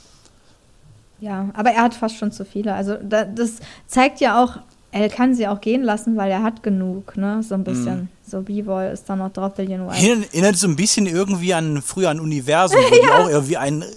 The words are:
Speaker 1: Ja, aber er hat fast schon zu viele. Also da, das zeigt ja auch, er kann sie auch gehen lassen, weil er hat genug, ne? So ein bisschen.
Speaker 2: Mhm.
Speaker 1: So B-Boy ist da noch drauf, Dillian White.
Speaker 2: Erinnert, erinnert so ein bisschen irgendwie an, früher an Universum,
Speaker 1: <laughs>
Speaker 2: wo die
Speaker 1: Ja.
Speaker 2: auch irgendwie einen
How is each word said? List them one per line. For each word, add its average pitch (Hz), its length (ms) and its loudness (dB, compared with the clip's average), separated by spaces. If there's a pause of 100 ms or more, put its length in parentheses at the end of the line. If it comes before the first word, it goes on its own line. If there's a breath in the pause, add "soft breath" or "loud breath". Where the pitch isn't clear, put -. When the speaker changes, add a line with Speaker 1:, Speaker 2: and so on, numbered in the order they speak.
(1200 soft breath)
Speaker 1:
Ja, 196 360 -6
aber 220 180 2
er 226 100 4
hat 233 120 4
fast 220 220 -4
schon 214 140 -4
zu 196 140 -10
viele. 202 300 -4
Also 196 280 -2
da, 214 220 0
das 226 300 -4 (340 loud breath)
zeigt 254 320 2
ja 240 240 4
auch, 247 140 -4 (340)
er 208 160 0
kann 247 260 0
sie 220 140 0
auch 202 120 -4
gehen 247 220 0
lassen, 220 340 0
weil 196 140 0
er 190 140 0
hat 226 180 -4
genug, 190 540 -4
ne? 202 260 -2
So 220 140 -8
ein 190 80 -2
bisschen. 123 380 -4
Speaker 2:
Mhm. 185 60 -8 (180)
Speaker 1:
So 196 160 -8
B-Boy 196 500 -4
ist - 160 -12
da 196 80 -4
noch 190 160 -6
drauf, 196 220 -6
Dillian 190 340 -6
White. - 100 -4
Speaker 2:
Erinnert, 208 340 2
erinnert 185 240 2
so 180 120 0
ein 151 80 2
bisschen 202 300 0
irgendwie 185 460 -2
an, 156 300 -2
früher 185 280 -2
an 156 100 -2
Universum, 156 640 2
Speaker 1:
<laughs> 508 40 4
Speaker 2:
wo 480 60 6
die 480 120 8
Speaker 1:
Ja. 453 120 6
Speaker 2:
auch - 100 4
irgendwie 147 280 2
einen 143 280 -2 (120)